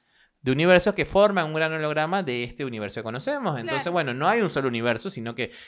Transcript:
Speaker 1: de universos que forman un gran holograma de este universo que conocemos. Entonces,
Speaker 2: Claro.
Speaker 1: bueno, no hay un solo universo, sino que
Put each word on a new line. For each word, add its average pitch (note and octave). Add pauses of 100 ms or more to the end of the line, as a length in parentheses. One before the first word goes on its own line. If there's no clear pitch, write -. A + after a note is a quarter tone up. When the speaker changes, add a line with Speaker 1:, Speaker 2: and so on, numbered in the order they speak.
(420)
Speaker 1:
de B2+
universos F3
que D#3+
forman G3
un D#3
gran D#3+
holograma D#3
de B2
este A#2
universo A2
que A2
conocemos. D#3
Entonces, A2+
Speaker 2:
Claro. F3
Speaker 1:
bueno, D3+
no C#3+
hay A3+
un F3+
solo C#3
universo, A#2
sino A#2
que A2+ (160)